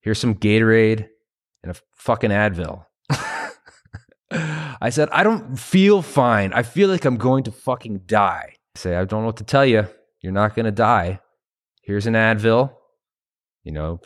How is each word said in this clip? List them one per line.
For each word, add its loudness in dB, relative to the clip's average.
Here's -2
some 0
Gatorade 2
and -12
a -10
fucking -2
Advil." -2
<laughs> -2
I -6
said, 0
"I 2
don't -2
feel 4
fine. 0
I 0
feel 2
like -2
I'm 0
going 0
to -8
fucking -8
die." 0
I -18
say, -4
"I -2
don't -4
know -4
what -6
to -14
tell 2
you. 4
You're -8
not 0
gonna -2
die. 0
Here's -4
an 0
Advil." 2
You -14
know, -8